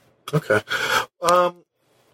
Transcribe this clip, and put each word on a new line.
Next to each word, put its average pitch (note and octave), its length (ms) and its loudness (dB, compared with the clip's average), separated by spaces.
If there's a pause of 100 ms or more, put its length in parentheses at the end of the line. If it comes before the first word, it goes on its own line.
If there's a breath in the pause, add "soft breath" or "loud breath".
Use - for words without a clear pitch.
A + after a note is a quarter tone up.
(340)
Okay. G#2+ 260 0 (640 loud breath)
Um, F3 420 0 (500)